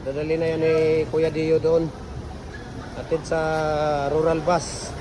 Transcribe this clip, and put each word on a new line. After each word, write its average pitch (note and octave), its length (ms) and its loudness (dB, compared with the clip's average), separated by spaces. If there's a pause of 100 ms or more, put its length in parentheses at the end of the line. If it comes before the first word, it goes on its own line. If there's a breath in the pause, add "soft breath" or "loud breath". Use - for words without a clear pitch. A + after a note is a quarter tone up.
Dadali D3+ 320 -2
na E3 160 0
yan D#3+ 80 -2
ni D#3+ 140 4 (340)
Kuya D#3+ 240 2
Dio D#3+ 280 2
doon. E3 280 2 (1120)
Atid E3 240 -2
sa E3 160 0 (720)
rural D#3+ 320 2
bus. - 560 0